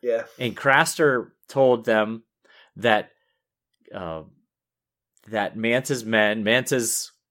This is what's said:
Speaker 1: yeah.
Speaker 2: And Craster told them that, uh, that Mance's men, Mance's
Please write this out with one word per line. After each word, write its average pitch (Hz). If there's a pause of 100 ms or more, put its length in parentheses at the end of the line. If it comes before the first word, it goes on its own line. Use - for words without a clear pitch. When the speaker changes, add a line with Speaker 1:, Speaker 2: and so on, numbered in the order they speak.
Speaker 1:
yeah. 117 (160)
Speaker 2:
And 120
Craster 143 (180)
told 127
them 110 (540)
that, 107 (800)
uh, 82 (1040)
that 104
Mance's 120
men, 107
Mance's 120 (180)